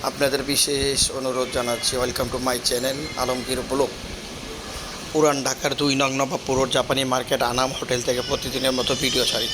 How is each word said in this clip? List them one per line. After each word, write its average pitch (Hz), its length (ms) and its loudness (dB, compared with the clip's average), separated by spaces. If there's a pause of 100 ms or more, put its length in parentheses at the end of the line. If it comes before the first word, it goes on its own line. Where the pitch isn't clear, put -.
আপনাদের 139 320 2 (100)
বিশেষ 139 480 2 (180)
অনুরোধ 127 300 0 (100)
জানাচ্ছি। 120 360 0 (100)
Welcome 123 300 -2
to 131 140 -2
my 127 100 0 (100)
channel 131 300 0 (240)
আলমগীর 127 480 0
ব্লগ। 131 220 2 (1200)
পুরান 151 260 4 (100)
ঢাকার 135 320 -2
দুই 143 220 2
নং 135 100 4 (100)
নবাবপুর 135 360 0
রোড, 131 200 2
জাপানি 131 240 2 (120)
মার্কেট, 127 280 0 (100)
আনাম 127 180 2 (100)
হোটেল 123 280 0
থেকে 123 220 2
প্রতিদিনের 131 500 0
মতো 127 120 0 (120)
ভিডিও 127 280 2
ছাড়ি। 117 220 0